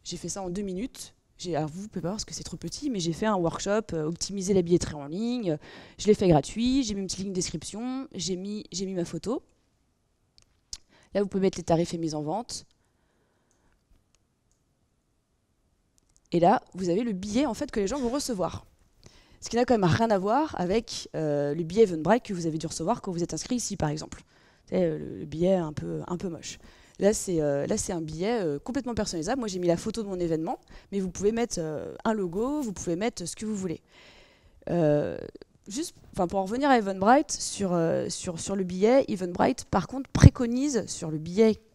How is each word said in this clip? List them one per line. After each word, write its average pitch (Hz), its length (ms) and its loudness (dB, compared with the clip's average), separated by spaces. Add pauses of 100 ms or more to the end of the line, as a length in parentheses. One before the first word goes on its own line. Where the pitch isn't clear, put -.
j'ai - 140 -10
fait 175 120 -10
ça 196 140 -8
en 185 80 -6
deux 185 120 -6
minutes. 196 520 -8 (240)
J'ai, 180 160 -4
alors, 151 160 0
vous 185 160 -10
pouvez 185 140 -6
pas 160 80 -4
voir 190 60 -2
parce 208 100 -6
que - 100 -12
c'est - 80 -10
trop - 140 -10
petit, 214 340 -6
mais 220 80 -2
j'ai 165 140 0
fait 151 120 -2
un 214 120 2
workshop, 196 560 0
euh, 160 120 -2
optimiser 185 480 -4
la 190 100 6
billetterie 170 340 2
en 143 100 -10
ligne. 202 520 -2 (380)
Je - 120 2
l'ai 214 60 10
fait 202 120 4
gratuit, 233 560 4
j'ai 214 120 -2
mis 196 80 -4
une 190 40 -4
petite 180 140 -8
ligne 196 80 -4
de 196 60 -6
description, 226 760 -6
j'ai 185 220 -4
mis, 202 380 -8
j'ai 190 140 -4
mis 190 80 -6
ma 175 100 -2
photo. 190 400 -6 (1700)
Là, 196 80 2
vous 202 60 0
pouvez 190 140 0
mettre 190 140 2
les 175 60 -8
tarifs 165 320 2
et 175 40 -6
mise 160 180 -4
en 151 60 -4
vente. 185 440 -8 (3750)
Et 175 80 4
là, 170 220 6 (120)
vous 180 140 -4
avez 185 160 2
le 233 80 -2
billet, 208 340 0
en 233 80 -2
fait, 294 160 -6
que - 80 -4
les 196 80 0
gens 254 140 -4
vont 240 100 0
recevoir. 190 560 -4 (720)
Ce - 80 -14
qui - 60 -6
n'a 240 100 4
quand 247 140 6
même 180 100 4
rien 226 220 4
à 202 80 4
voir 233 420 0
avec, 190 540 -2
euh, 147 400 0
le 170 80 -4
billet 175 220 6
Eventbrite 180 400 2
que 208 100 -6
vous 170 120 -4
avez 160 120 -2
dû 165 80 -6
recevoir 170 360 -2
quand 190 100 -6
vous 170 100 -2
êtes 170 120 -4
inscrit 165 200 -4
ici, 220 220 -4
par 156 120 0
exemple. 151 360 -8 (420)
C'est, 185 160 0
euh, 160 160 0
le, 151 220 -10
le 175 60 -8
billet 165 280 2
un 165 180 0
peu, 165 360 -6
un 180 80 -4
peu 185 120 -6
moche. - 300 -10 (400)
Là, 202 160 4
c'est, 180 260 0
euh, 147 260 0
là, 208 120 0
c'est 208 160 -4
un 165 80 -4
billet, 180 400 -2
euh, 147 160 -2
complètement 240 360 -6
personnalisable. 202 460 -2
Moi, 226 80 -4
j'ai 185 100 -6
mis 180 80 0
la 170 120 4
photo 220 240 -6
de 202 60 -6
mon 185 120 -6
événement, 165 400 -2 (320)
mais 196 80 -2
vous 190 80 -2
pouvez 190 240 0
mettre, 233 260 -2
euh, 151 360 -6 (100)
un 226 80 2
logo, 214 480 -2
vous 226 140 -4
pouvez 170 200 -4
mettre 202 300 -4
ce 160 100 -8
que - 120 -10
vous 214 100 -4
voulez. 185 240 -6 (880)
Euh, 147 480 2 (500)
juste, 277 280 -8 (180)
enfin, 185 140 0
pour 190 140 -2
en 190 40 -2
revenir 247 240 0
à 269 80 8
Eventbrite, 202 560 4
sur, - 400 -4
euh, 165 380 2
sur, 170 280 -8
sur - 160 -4
le 196 100 -2
billet, 202 440 4
Eventbrite, 185 560 0
par 185 240 0
contre, 262 220 -8
préconise 247 800 6
sur - 220 -6
le 156 60 -2
billet 190 420 4 (160)